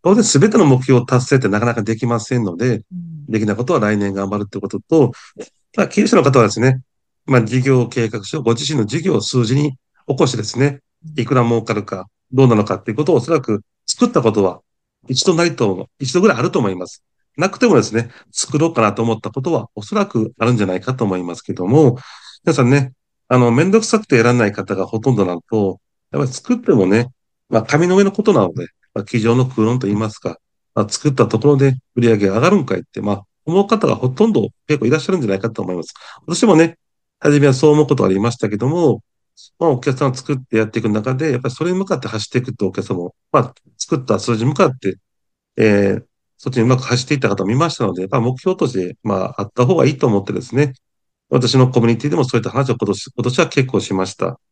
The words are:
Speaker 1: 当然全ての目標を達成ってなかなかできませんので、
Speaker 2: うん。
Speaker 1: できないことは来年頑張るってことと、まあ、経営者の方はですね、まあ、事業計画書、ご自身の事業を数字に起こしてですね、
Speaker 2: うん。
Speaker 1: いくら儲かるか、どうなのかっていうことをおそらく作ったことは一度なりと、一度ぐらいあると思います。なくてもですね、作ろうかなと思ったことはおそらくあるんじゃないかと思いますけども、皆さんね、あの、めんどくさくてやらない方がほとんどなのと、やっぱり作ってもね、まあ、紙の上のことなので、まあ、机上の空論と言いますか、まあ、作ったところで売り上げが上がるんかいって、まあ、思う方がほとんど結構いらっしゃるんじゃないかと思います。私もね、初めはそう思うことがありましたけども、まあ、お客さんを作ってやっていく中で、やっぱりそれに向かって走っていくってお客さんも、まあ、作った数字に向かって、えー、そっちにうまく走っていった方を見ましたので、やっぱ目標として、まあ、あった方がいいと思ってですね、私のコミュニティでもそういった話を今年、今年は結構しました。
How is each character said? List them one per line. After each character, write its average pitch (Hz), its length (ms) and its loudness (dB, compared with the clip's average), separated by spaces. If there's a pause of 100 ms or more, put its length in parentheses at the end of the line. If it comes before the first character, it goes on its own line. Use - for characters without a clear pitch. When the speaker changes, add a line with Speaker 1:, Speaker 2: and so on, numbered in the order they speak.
Speaker 1:
当 202 120 4
然 226 80 4
全 208 280 4
て - 60 0
の 196 80 6
目 131 160 4
標 127 200 4
を - 40 -8
達 127 220 0
成 139 100 2
っ - 40 2
て 107 80 -2
な 104 100 0
か 117 80 0
な 117 80 -2
か 113 80 -4
で 110 140 -2
き 120 100 -4
ま 113 140 0
せ 123 180 -4
ん 113 60 -2
の 87 120 -6
で、 117 200 -2
Speaker 2:
う 139 180 -14
ん。 165 340 -14
Speaker 1:
で 110 120 -2
き 107 60 0
な 113 80 0
い - 20 -4
こ 123 80 -6
と 135 100 -2
は 127 60 2
来 104 180 0
年 98 160 -2
頑 98 160 -4
張 104 80 -4
る 101 80 -4
っ - 20 -20
て 98 120 -10
こ 98 80 -8
と 101 120 -8
と、 156 320 2 (640)
ま - 80 2
あ、 - 40 -4
経 - 140 0
営 - 40 2
者 - 100 4
の 160 60 6
方 135 160 4
は 110 80 6
で 95 60 0
す 107 80 -6
ね、 131 200 2 (460)
ま 131 120 2
あ、 113 40 4
事 123 200 -2
業 127 260 2
計 117 200 -4
画 104 160 -8
書、 - 180 -8
ご 113 100 2
自 135 200 -2
身 147 60 0
の 107 80 0
事 117 160 -4
業 165 140 0
を 101 40 0
数 123 240 -2
字 120 120 0
に 147 160 0 (340)
起 127 100 -2
こ 147 120 2
し - 20 -2
て - 60 -6
で 107 80 -6
す - 140 -8
ね、 139 200 0 (260)
Speaker 2:
う - 140 -10
ん。 - 20 -4
Speaker 1:
い 107 60 -4
く 135 80 -2
ら 123 100 4
儲 117 180 2
か 110 120 -4
る 104 80 -4
か、 95 240 -10 (260)
ど 131 120 4
う - 20 6
な 120 80 6
の 104 100 4
か 95 120 -2
っ 95 60 -12
て 110 100 -6
い - 20 -6
う - 20 -6
こ 151 80 -4
と - 80 2
を 160 40 4
お 151 40 2
そ 156 120 -4
ら 151 80 0
く 107 220 -4 (240)
作 - 200 0
っ - 40 -4
た 143 120 0
こ 113 80 4
と 101 140 0
は 90 160 -4 (480)
一 131 180 -2
度 180 80 2
な 170 100 2
り 139 120 -2
と、 98 320 -4 (100)
一 135 160 -8
度 180 60 2
ぐ 208 80 4
ら - 80 2
い - 20 -6
あ 123 40 -2
る - 100 -2
と 170 80 -2
思 101 100 -2
い 92 60 -6
ま 90 100 -10
す。 - 160 -20 (340)
な 185 140 -2
く - 80 -16
て 247 80 2
も 185 100 4
で 107 60 4
す 107 120 -6
ね、 117 140 -2 (240)
作 - 240 -6
ろ 156 120 2
う - 40 -4
か 113 80 -2
な 104 140 0
と 110 80 -4
思 113 100 0
っ 107 80 -4
た 107 100 -10
こ 135 120 -8
と 170 100 -4
は 113 220 -4
お 104 80 -14
そ 202 120 -10
ら 202 120 0
く 110 320 -4
あ 110 80 0
る 120 80 2
ん - 20 0
じ 104 80 0
ゃ - 20 0
な 92 80 -2
い 95 60 -4
か 127 140 -6
と 123 100 -2
思 95 140 0
い 90 40 -6
ま 87 140 -8
す - 60 -20
け 101 100 -10
ど 90 140 -6
も、 131 320 4 (480)
皆 160 80 2
さ 135 80 2
ん 120 80 4
ね、 135 220 2 (360)
あ 127 80 2
の、 120 140 4
め 135 140 2
ん 190 60 2
ど 214 100 6
く 220 40 -8
さ 214 160 0
く 214 60 -14
て 135 100 2
や 113 60 6
ら 123 100 4
な 123 140 2
い 98 60 -2
方 101 220 -6
が 92 120 -4
ほ 110 140 -6
と 131 120 0
ん 110 40 2
ど 98 100 2
な 87 80 -4
の 82 80 -10
と、 98 380 -2 (320)
や 139 60 -4
っ 143 40 0
ぱ 135 40 0
り 131 60 -6
作 - 220 -4
っ - 20 0
て 240 160 0
も 98 140 4
ね、 117 240 0 (400)
ま 117 100 0
あ、 - 20 -10
紙 160 240 2
の 185 100 2
上 202 80 4
の 196 60 2
こ 208 120 -4
と 214 100 2
な 135 80 4
の 87 140 0
で、 85 140 -10 (260)
ま 104 80 -6
あ、 - 20 -10
机 117 160 -2
上 117 160 2
の 127 100 2
空 113 200 -2
論 123 120 0
と 123 80 -4
言 101 80 0
い 107 40 -2
ま 110 100 -4
す - 100 -12
か、 - 200 -10 (360)
ま 104 100 0
あ、 104 40 -6
作 - 220 -2
っ - 20 -4
た 120 140 2
と 110 120 -2
こ 143 100 2
ろ 143 100 4
で 135 180 2 (180)
売 123 60 -2
り 117 80 4
上 113 80 4
げ 101 120 0
が 98 80 0
上 117 40 0
が 165 100 2
る 208 60 4
ん 156 80 0
か 92 120 -4
い 87 40 -6
っ - 20 -16
て、 - 200 -12
ま 104 100 -2
あ、 98 100 -4 (220)
思 190 200 2
う - 20 -2
方 214 200 0
が 110 80 2
ほ 127 140 -2
と 165 180 2
ん 220 60 2
ど 107 160 0 (180)
結 147 140 0
構 113 60 0
い 123 40 2
ら 160 60 2
っ 147 40 -2
し - 80 -8
ゃ 196 40 0
る 185 60 0
ん - 20 -2
じ 117 60 -2
ゃ 98 40 -2
な 98 60 0
い - 20 -6
か 113 120 -4
と 110 100 -10
思 92 120 -6
い 90 40 -4
ま 82 60 -8
す。 - 100 -16 (340)
私 180 200 0
も 180 100 6
ね、 165 220 2 (420)
初 147 180 2
め 143 80 4
は 135 60 6
そ 139 160 2
う 151 40 6
思 151 100 4
う 147 40 2
こ 139 100 2
と 101 60 -2
が 95 60 2
あ 95 40 0
り 95 60 0
ま 117 120 0
し - 80 -12
た 107 100 -4
け 104 80 -4
ど 117 120 -4
も、 151 340 0 (560)
ま 165 80 0
あ、 156 40 4
お 127 100 0
客 131 180 -4
さ 143 80 0
ん 127 60 0
を - 20 -8
作 - 200 -6
っ - 40 -4
て 123 180 -6
や 110 80 2
っ 107 40 -6
て 113 100 -6
い - 40 -4
く 110 60 -2
中 107 260 -2
で、 147 180 -2
や 123 60 -2
っ - 40 -4
ぱ 131 80 -4
り - 40 -16
そ - 100 -8
れ 180 80 0
に 185 60 -2
向 196 60 -4
か 190 120 -2
っ 131 40 -8
て 131 80 -10
走 110 160 -6
っ - 60 -14
て 160 80 0
い 139 40 0
く 127 100 -10
っ - 20 -10
て 104 100 -4
お 95 80 -2
客 - 140 -6
さ 101 80 -4
ん - 20 -4
も、 87 180 -8 (160)
ま 143 100 2
あ、 - 140 -6 (220)
作 - 200 -4
っ - 80 -4
た 104 140 0
数 117 180 -2
字 110 80 -2
に 131 40 2
向 143 80 -2
か 185 100 2
っ 131 100 -2
て、 - 200 -6 (600)
え 101 420 2
ー、 - 60 -12 (340)
そ - 120 -6
っ - 20 -10
ち 131 40 -4
に 113 80 2
う - 20 2
ま 127 100 4
く 131 60 -4
走 123 220 -2
っ - 20 -14
て 151 80 -2
い 139 40 -4
っ - 20 -6
た 117 80 0
方 95 160 -2
を - 20 -2
見 110 80 -2
ま 156 160 0
し - 60 -12
た 117 100 -2
の 92 80 -4
で、 90 80 -6
や 95 40 -6
っ - 40 -16
ぱ 131 100 0
目 127 160 -2
標 185 200 -4
と 165 100 -2
し 135 60 -6
て、 92 320 -6
ま 95 320 -4
あ、 101 60 -6
あ - 20 -4
っ - 100 -12
た 123 100 2
方 170 120 2
が 135 100 4
い 143 40 2
い 131 80 -8
と - 100 0
思 101 100 2
っ 101 60 -4
て 104 80 -8
で 98 100 -6
す - 140 -8
ね、 143 160 0 (580)
私 123 260 0
の 127 140 6
コ 123 100 2
ミ 117 60 2
ュ 117 40 2
ニ 117 80 0
テ 147 100 -6
ィ - 20 -2
で 170 60 -2
も 147 80 0
そ 131 120 -4
う 113 40 2
い - 20 -10
っ - 20 -10
た - 60 -6
話 131 200 -2
を 131 60 0
今 101 120 -4
年、 - 260 -6
今 123 80 -6
年 127 160 -2
は 170 100 0
結 131 200 -2
構 104 100 -2
し 98 160 -4
ま 95 100 -2
し 92 120 -10
た。 - 240 -6 (120)